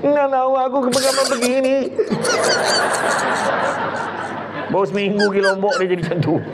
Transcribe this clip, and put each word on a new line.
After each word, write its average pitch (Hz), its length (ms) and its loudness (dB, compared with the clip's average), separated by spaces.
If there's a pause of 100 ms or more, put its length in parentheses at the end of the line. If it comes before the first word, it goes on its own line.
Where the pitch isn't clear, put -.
Nak 285 240 4
tahu 262 240 2
aku 262 220 0 (100)
ke - 80 2
pengalaman 262 300 2 (100)
begini. 262 400 2 (3000)
Baru 196 160 2
seminggu 202 400 0
pergi 196 160 2
Lombok 196 400 2
dia 180 80 0
jadi 175 80 0
macam 170 240 -2
tu. 160 120 2 (180)